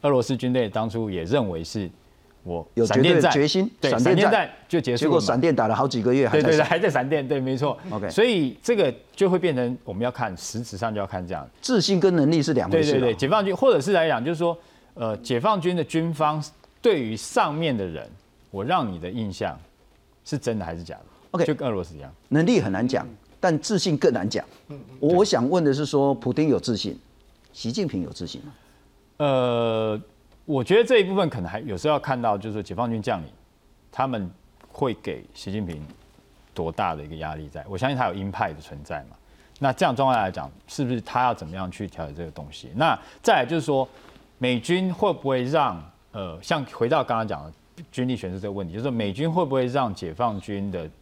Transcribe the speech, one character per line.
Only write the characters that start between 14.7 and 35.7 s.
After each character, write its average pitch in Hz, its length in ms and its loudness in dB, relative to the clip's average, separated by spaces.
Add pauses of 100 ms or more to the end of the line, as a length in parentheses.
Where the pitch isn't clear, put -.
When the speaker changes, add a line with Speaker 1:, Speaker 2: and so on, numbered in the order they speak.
Speaker 1:
呃， 110 240 -4
解 123 200 -2
放 196 220 2
军 180 160 0
的 165 80 0
军 165 300 -2
方 151 280 0 (400)
对 180 220 4
于 110 120 -4
上 170 380 0
面 156 220 0
的 98 100 -2
人， 73 240 -8 (420)
我 98 120 -6
让 147 260 0
你 90 80 -8
的 85 140 -8
印 110 200 -6
象 90 280 -6 (640)
是 - 140 -6
真 117 200 -2
的 98 60 -4
还 82 100 -8
是 85 80 -10
假 82 140 -14
的？ - 100 -20 (260)
Speaker 2:
OK。 170 140 0
Speaker 1:
就 151 80 0
跟 135 140 -4
俄 120 40 -2
罗 95 120 -2
斯 82 120 -12
一 73 40 -16
样。 69 100 -16 (200)
Speaker 2:
能 151 160 4
力 233 160 4
很 113 100 -2
难 101 160 0
讲， 131 180 -2 (360)
但 165 180 2
自 208 180 -2
信 160 200 0
更 143 160 4
难 104 140 -2
讲。 - 180 -4 (240)
Speaker 1:
嗯， 143 100 -14 (100)
嗯。 131 120 -20
Speaker 2:
我 175 240 6
想 123 240 2
问 180 120 4
的 143 120 4
是 147 120 0
说， 139 300 2
普 123 160 -4
丁 156 160 2
有 127 100 4
自 107 200 0
信， 101 200 -6 (540)
习 - 180 -8
近 185 160 -2
平 123 160 -4
有 76 80 -6
自 85 160 -10
信 - 200 -12
吗？ 147 80 -18 (640)
Speaker 1:
呃， 117 840 0 (480)
我 135 140 0
觉 185 140 4
得 233 60 6
这 233 140 4
一 202 60 6
部 185 100 -2
分 190 160 2
可 113 120 -8
能 87 60 -6
还 104 120 -6
有 110 180 -6
时 139 100 -2
候 151 60 4
要 143 60 2
看 131 200 -2
到， 113 160 2
就 104 140 -8
是 104 40 -8
说 104 100 -4
解 95 100 -10
放 117 160 -2
军 113 100 -2
将 104 220 -4
领 76 60 -12 (640)
他 131 160 -2
们 110 200 -4 (400)
会 123 280 -2
给 65 280 -10 (120)
习 - 160 -10
近 104 120 -4
平 82 160 -8 (760)